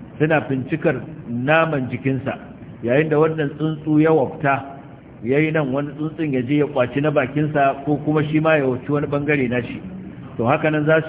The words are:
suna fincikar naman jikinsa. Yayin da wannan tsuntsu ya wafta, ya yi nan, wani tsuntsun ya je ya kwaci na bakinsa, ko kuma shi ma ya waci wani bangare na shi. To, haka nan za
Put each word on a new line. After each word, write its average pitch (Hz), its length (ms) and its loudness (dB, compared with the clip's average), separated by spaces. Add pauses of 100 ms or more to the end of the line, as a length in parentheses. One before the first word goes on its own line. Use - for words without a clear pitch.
(180)
suna 151 320 4
fincikar 139 460 0 (340)
naman 143 600 2
jikinsa. 131 420 -2 (480)
Yayin 139 280 2
da 151 100 2
wannan 156 380 2
tsuntsu 151 440 0
ya 160 100 6
wafta, 139 680 0 (440)
ya 127 140 0
yi 156 140 2
nan, 151 200 0
wani 143 220 -2
tsuntsun 151 400 -4
ya 127 80 0
je 135 160 -2
ya 143 80 2
kwaci 131 360 0
na 151 100 2
bakinsa, 139 760 0
ko 147 200 2
kuma 151 180 2
shi 156 160 0
ma 160 180 4
ya 139 80 0
waci 127 260 -2
wani 147 160 0
bangare 143 400 0
na 123 140 0
shi. - 160 -8 (600)
To, 117 80 0
haka 156 260 2
nan 151 140 0
za 160 240 4